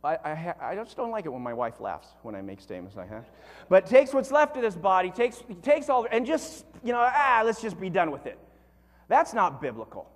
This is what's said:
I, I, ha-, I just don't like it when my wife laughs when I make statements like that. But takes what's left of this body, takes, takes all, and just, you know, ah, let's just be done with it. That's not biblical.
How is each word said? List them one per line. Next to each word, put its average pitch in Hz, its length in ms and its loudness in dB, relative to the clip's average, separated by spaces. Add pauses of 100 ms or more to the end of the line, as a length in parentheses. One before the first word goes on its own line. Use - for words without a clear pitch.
I, 156 220 -2
I, 151 100 -6
ha-, 165 260 -8
I 135 140 -6
just 220 220 -10
don't 233 140 -4
like 214 140 -6
it 156 80 -6
when 123 100 -10
my 120 120 -6
wife 117 260 -6
laughs 98 280 -8 (140)
when 110 120 -12
I 98 80 -10
make 98 180 -12
statements 92 360 -14
like 92 140 -14
that. 110 180 -14 (400)
But 185 180 6
takes 262 260 6
what's 269 180 0
left 294 260 2
of 254 60 -4
this 214 140 -2
body, 185 340 2
takes, 226 320 -4 (200)
takes 294 260 2
all, 247 220 2
and 233 160 0
just, - 380 -4 (200)
you 233 80 -2
know, 240 80 0
ah, 247 440 4
let's 233 180 0
just 190 180 -8
be 190 100 -6
done 160 200 2
with 139 160 -10
it. 104 120 -12 (680)
That's 302 240 4
not 180 280 0
biblical. 113 560 -10